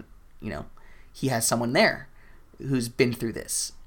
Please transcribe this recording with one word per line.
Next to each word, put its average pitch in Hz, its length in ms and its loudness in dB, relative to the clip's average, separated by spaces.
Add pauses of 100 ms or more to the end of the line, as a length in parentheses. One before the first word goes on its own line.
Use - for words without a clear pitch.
(420)
you 107 80 -6
know, 73 160 -6 (480)
he - 140 -2
has 117 180 2
someone 120 280 2
there 185 340 4 (520)
who's 131 300 0
been 120 240 4
through 113 200 -4
this. - 400 -4 (140)